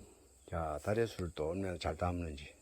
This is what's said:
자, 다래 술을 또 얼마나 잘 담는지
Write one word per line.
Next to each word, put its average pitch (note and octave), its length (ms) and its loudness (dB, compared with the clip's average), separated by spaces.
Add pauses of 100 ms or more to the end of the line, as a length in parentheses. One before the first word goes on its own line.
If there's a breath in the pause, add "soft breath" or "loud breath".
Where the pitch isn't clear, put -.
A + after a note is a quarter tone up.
(480 loud breath)
자, D#2 340 0
다래 A2 220 4
술을 F#2 300 -2
또 D#2 160 2
얼마나 F#2 260 0
잘 D#2 180 0
담는지 F2 680 0